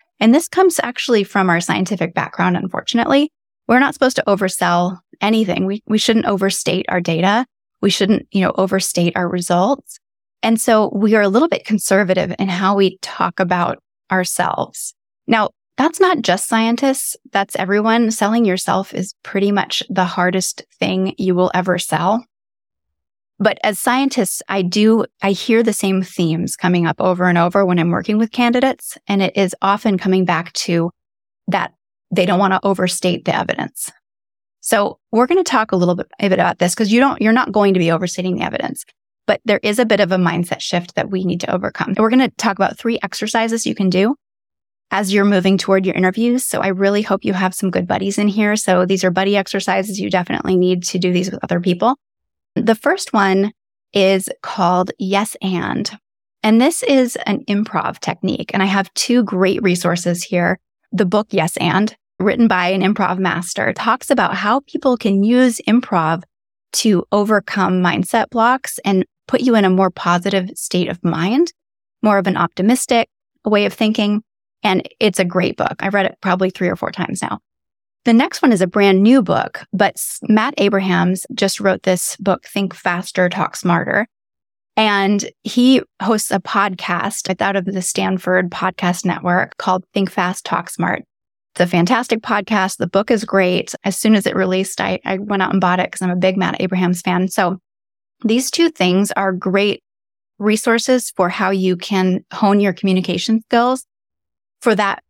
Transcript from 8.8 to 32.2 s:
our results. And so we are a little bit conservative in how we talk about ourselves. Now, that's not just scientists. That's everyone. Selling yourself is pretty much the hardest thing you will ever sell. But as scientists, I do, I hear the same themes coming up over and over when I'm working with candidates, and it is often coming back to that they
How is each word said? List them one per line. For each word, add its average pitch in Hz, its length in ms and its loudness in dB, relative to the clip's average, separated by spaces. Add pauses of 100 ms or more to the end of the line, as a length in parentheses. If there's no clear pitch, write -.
our 180 120 -2
results. 180 720 -2 (440)
And 226 180 2
so 220 320 2
we 208 220 2
are 214 80 4
a 196 60 4
little 262 180 4
bit - 180 -2
conservative 190 720 0
in 190 100 -2
how 190 280 0
we 190 260 0
talk - 380 -6
about 180 400 -2 (320)
ourselves. - 840 -4 (320)
Now, 220 240 2 (280)
that's 311 220 0
not 370 220 2
just - 260 -2
scientists. 233 680 0 (140)
That's 196 240 -2
everyone. 220 560 0
Selling 220 340 0
yourself 190 480 -2
is - 300 -8
pretty 202 280 -2
much - 380 -2
the 185 160 0
hardest 180 560 -2 (180)
thing 190 380 -2
you 185 160 0
will 180 220 2
ever 180 240 0
sell. 185 440 -2 (1160)
But 202 240 0
as 208 160 -2
scientists, 254 680 0
I 196 140 -2
do, 214 440 2 (160)
I 196 100 0
hear 226 320 2
the 226 100 0
same 190 300 -2
themes 165 520 -2
coming 175 300 2
up 160 160 -2
over 180 240 2
and 175 120 4
over 180 280 2
when 180 140 2
I'm 170 100 2
working 190 280 0
with 220 140 0
candidates, 247 680 0 (100)
and 196 140 2
it - 140 -2
is 190 260 0
often 202 360 0
coming 185 260 2
back 175 300 -2
to 170 380 -2 (560)
that 180 260 -2 (380)
they 180 140 2